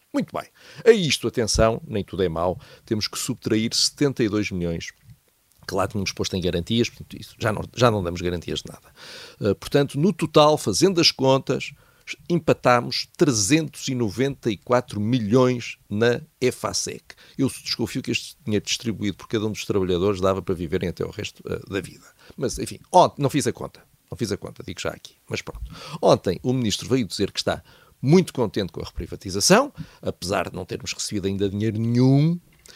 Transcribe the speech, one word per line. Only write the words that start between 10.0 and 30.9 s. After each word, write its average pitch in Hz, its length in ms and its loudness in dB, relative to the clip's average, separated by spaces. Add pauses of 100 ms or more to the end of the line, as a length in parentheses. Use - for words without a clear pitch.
total, 156 460 4
fazendo 170 420 2
as 160 120 4
contas, 131 600 2 (560)
empatámos 127 880 2
trezentos 147 720 2
e 139 60 -2
noventa 123 560 -2
e 101 80 0
quatro 120 420 0
milhões 120 800 2 (120)
na 120 320 2 (200)
efasec. - 600 -4 (340)
Eu 135 120 2
desconfio - 520 -6
que - 100 -8
este - 320 -6
dinheiro 104 220 0
distribuído 104 520 -4
por - 100 -18
cada 107 180 -2
um 110 60 -2
dos 98 140 -8
trabalhadores 92 540 0
dava 95 220 0
para 92 140 -4
viverem 87 340 -4
até 85 160 -6
o 85 60 -8
resto, - 360 -12
eh, 87 120 -6 (100)
da 95 120 -4
vida. - 240 -16 (300)
Mas, 123 220 -6
enfim, 113 220 -10 (120)
ontem, 151 300 4
não 139 80 2
fiz 139 180 0
a 113 60 0
conta. - 280 -14 (280)
Não - 80 -12
fiz 104 140 -4
a 98 60 -4
conta, - 280 -14
digo - 160 -12
já 82 80 -6
aqui. - 240 -14 (160)
Mas 110 140 -8
pronto. - 180 -12 (400)
Ontem 101 400 2
o 127 100 -2
ministro 113 380 -2
veio 123 160 2
dizer 92 260 -4
que - 80 -10
está 82 220 -4 (400)
muito 160 320 6
contente 104 380 -2
com - 100 -10
a 82 40 -10
reprivatização, 101 840 0 (300)
apesar 90 480 -4
de - 60 -12
não 90 100 -8
termos - 280 -8